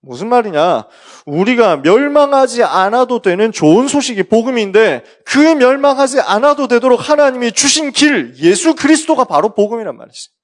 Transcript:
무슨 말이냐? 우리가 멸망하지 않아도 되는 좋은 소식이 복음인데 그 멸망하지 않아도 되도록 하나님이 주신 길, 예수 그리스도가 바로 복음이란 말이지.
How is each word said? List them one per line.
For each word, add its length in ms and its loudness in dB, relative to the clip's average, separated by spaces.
무슨 260 -12
말이냐? 580 0
우리가 520 0
멸망하지 840 2
않아도 580 0
되는 320 -2
좋은 340 2
소식이 360 -4
복음인데 800 0
그 120 -4
멸망하지 840 2
않아도 480 0
되도록 420 0
하나님이 440 0
주신 380 -2
길, 480 -2
예수 360 2
그리스도가 480 0
바로 300 -2
복음이란 420 -4
말이지. 340 -20